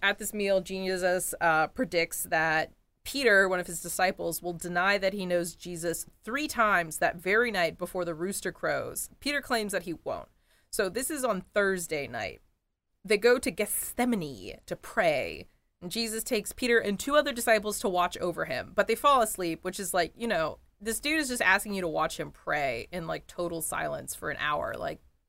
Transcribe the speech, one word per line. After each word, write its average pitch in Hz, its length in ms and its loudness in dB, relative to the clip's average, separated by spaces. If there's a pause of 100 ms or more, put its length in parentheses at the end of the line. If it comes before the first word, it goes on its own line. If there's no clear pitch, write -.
at 202 160 2
this - 160 -8
meal, 196 280 2
Jesus, 185 800 -2
uh, 160 260 4
predicts - 560 -2
that 160 480 2 (320)
Peter, 208 440 6
one 185 120 0
of 175 80 -4
his 170 140 -8
disciples, 175 600 0
will 175 120 -4
deny 175 440 2
that 190 160 0
he 196 120 -4
knows 175 300 0
Jesus 170 500 -6 (180)
three 277 240 -4
times 190 500 2
that - 180 2
very 214 360 2
night 170 260 0
before 180 280 -4
the 170 100 -4
rooster 185 360 -4
crows. - 580 -4 (100)
Peter 285 220 -2
claims 220 300 -2
that 185 120 -2
he 175 100 -6
won't. - 340 -8 (420)
So 196 200 0
this 240 200 -4
is - 140 -4
on 202 300 0
Thursday 175 540 2
night. 107 340 -8 (640)
They 208 120 2
go 240 220 6
to 262 100 -2
Gethsemane 175 1160 -4
to 180 100 -8
pray, 127 720 0 (340)
and 175 80 -10
Jesus 220 340 -4
takes 220 280 -2
Peter 240 280 4
and 202 200 -2
two 285 160 0
other 294 160 4
disciples 220 480 2
to 220 100 0
watch 180 280 2
over 165 280 -2
him, 123 300 -6
but 196 120 4
they 226 80 2
fall 277 260 6
asleep, 180 400 -2
which 185 180 -6
is 190 140 -6
like, 175 240 2
you 233 100 -4
know, 165 320 -2 (220)
this 220 180 -4
dude 311 200 2
is 285 100 0
just 247 120 -2
asking 202 320 2
you 190 80 -2
to 180 60 0
watch 156 320 0
him 143 120 -8
pray 139 600 -2
in, 175 160 -8
like, 160 180 -6
total 170 360 -6
silence 156 520 -6
for 165 160 -8
an 143 100 -6
hour. 151 380 -2
Like, 156 220 -6 (300)